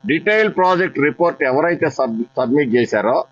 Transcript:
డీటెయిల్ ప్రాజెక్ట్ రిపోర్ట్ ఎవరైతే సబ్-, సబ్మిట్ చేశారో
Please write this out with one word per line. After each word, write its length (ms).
డీటెయిల్ 500
ప్రాజెక్ట్ 420
రిపోర్ట్ 440
ఎవరైతే 480
సబ్-, 340
సబ్మిట్ 380
చేశారో 580